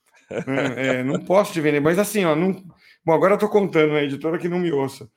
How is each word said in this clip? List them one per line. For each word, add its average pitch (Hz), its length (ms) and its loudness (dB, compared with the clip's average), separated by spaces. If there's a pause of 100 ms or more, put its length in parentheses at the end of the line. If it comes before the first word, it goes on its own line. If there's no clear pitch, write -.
(300)
Né? 131 720 -2
É, 127 40 -4
não 139 200 -2
posso 196 280 2
te 165 100 -4
vender", 147 180 2
mas 160 180 2
assim, 202 280 0
ó, 156 100 2
não... 180 280 0 (400)
Bom, 160 100 2
agora 165 200 4
eu 202 60 0
tô 208 100 0
contando, 160 440 2
né, 151 100 2
editora 147 340 -4
que 165 120 -4
não 175 100 -2
me 175 120 -2
ouça. 135 460 -4